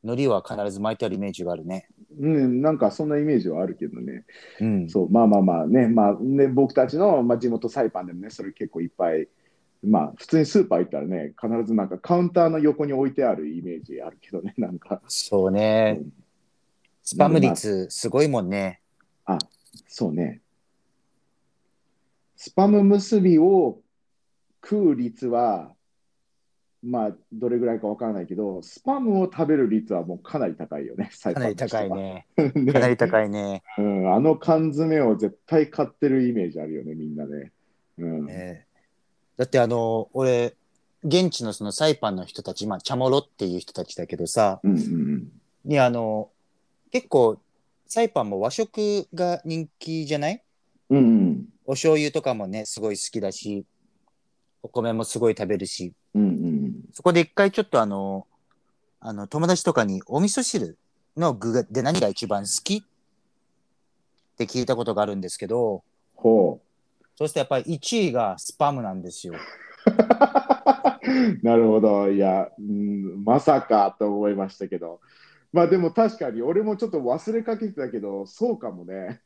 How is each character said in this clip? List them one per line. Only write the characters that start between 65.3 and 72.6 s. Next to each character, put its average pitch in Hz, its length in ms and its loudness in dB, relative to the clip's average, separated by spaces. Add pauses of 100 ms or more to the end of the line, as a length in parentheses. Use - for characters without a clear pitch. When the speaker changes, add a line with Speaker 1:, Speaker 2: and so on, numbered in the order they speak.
Speaker 1:
け 101 120 -10
ど、 110 340 -2 (320)
Speaker 2:
ほ 110 480 4
う。 - 440 -20 (100)
Speaker 1:
そ 151 80 -2
う 156 40 -2
す - 40 -6
る - 20 -16
と 165 60 0
や 131 40 0
っ - 40 -8
ぱ 135 100 0
り 156 160 -4
一 208 340 -2
位 120 40 -2
が 107 260 -2
ス - 140 -12
パ 147 200 0
ム 127 100 -6
な 98 100 -6
ん 92 100 -8
で 87 80 -12
す - 160 -16
よ。 85 80 -10 (500)
Speaker 2:
<laughs> 254 1600 2
な 117 140 4
る 113 100 6
ほ 110 140 4
ど。 101 300 2
い 98 80 2
や、 95 400 2
う 104 40 -16